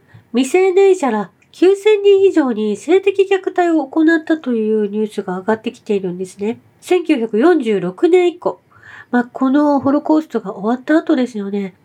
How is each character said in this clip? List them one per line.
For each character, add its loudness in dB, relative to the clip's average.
未 -2
成 2
年 4
者 -2
ら -4
九 2
千 2
人 4
以 4
上 0
に -4
性 0
的 0
虐 -2
待 -2
を 0
行 -2
っ 2
た -2
と -6
い -2
う 0
ニ -4
ュ -2
ー -20
ス -8
が -8
上 -12
が -2
っ -6
て -8
き -20
て -4
い -4
る -6
ん -10
で -10
す -18
ね。 -6
千 -2
九 -2
百 -4
四 2
十 -2
六 -2
年 4
以 -4
降、 -8
ま 0
あ、 -2
こ -4
の 2
ホ -2
ロ 0
コ 2
ー 0
ス -20
ト -6
が -10
終 -4
わ -10
っ -20
た 2
後 0
で 0
す -10
よ -8
ね。 -6